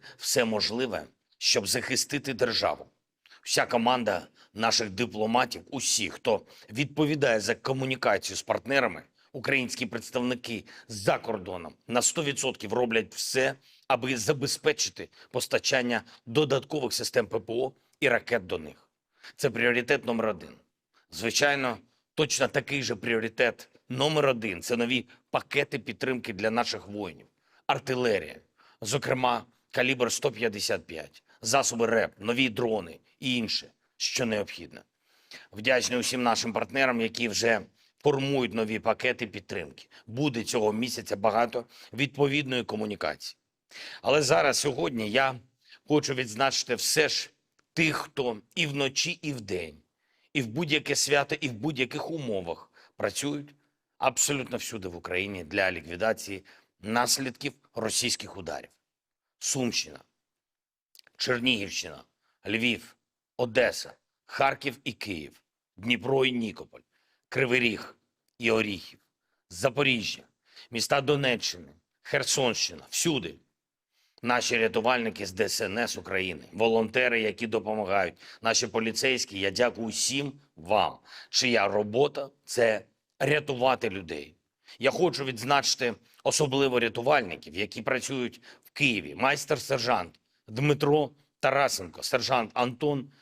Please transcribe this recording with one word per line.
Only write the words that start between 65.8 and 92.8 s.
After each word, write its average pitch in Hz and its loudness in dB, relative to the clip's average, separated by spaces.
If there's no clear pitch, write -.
і 131 2
Нікополь, 110 -6
Кривий 127 2
Ріг 113 -2
і 113 2
Оріхів, 107 0
Запоріжжя, 117 0
міста 117 0
Донеччини, 123 0
Херсонщина, 123 -2
всюди. 117 -2
Наші 120 2
рятувальники 113 2
з 92 -8
Д 98 0
С - -2
Н 98 -4
С 117 -2
України, 95 -4
волонтери, 113 2
які 107 -2
допомагають, 101 0
наші 113 2
поліцейські, 113 -2
я 98 0
дякую 113 0
всім 135 -2
вам, 85 2
чия 117 4
робота — 120 0
це 110 2
рятувати 135 2
людей. 80 -8
Я 131 2
хочу 151 2
відзначити 127 0
особливо 135 2
рятувальників, 117 0
які 104 -6
працюють 127 -4
в - -20
Києві. 95 0
Майстер-сержант 123 -2
Дмитро 143 2
Тарасенко, 127 0
сержант 120 2
Антон 127 0